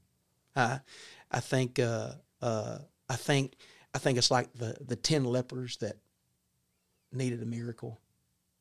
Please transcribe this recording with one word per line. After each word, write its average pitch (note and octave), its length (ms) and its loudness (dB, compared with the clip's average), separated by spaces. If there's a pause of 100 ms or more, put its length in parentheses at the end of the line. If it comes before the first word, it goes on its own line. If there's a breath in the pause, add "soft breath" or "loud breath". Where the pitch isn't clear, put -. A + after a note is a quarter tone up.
(560)
I, C3 240 2 (500 soft breath)
I C3 100 2
think, B2+ 380 2
uh, A#2 340 0 (280)
uh, A2+ 380 -2 (300)
I B2 80 -2
think, C#3 380 2 (400 soft breath)
I - 40 -4
think C3+ 200 4
it's - 120 4
like B2 240 2
the, A#2 260 -4
the A#2 160 -4
ten D3 280 2
lepers B2 540 -2
that G#2 180 -4 (1160)
needed B2+ 300 -2
a A#2 40 -6
miracle. A#2 540 -8 (600)